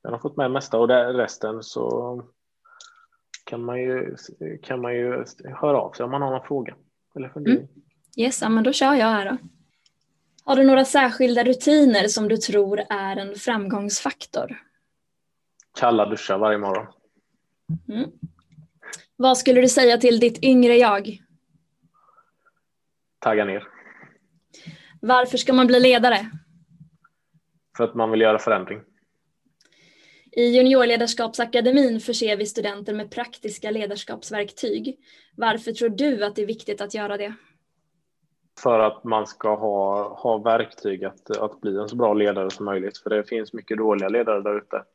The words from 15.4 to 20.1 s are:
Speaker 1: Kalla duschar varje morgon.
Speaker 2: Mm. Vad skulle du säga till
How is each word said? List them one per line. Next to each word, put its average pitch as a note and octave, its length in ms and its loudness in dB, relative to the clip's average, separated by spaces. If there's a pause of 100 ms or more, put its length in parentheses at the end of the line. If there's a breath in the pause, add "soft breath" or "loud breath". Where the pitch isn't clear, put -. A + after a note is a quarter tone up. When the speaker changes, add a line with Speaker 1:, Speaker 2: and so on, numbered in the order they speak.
Speaker 1:
Kalla A#2 260 2
duschar G#2 320 -4
varje G#2+ 200 0
morgon. G2+ 280 -4 (1040)
Speaker 2:
Mm. A#3 200 -6 (1080 loud breath)
Vad B3+ 220 4
skulle B3+ 240 6
du B3+ 60 6
säga B3 300 6
till A#3+ 220 4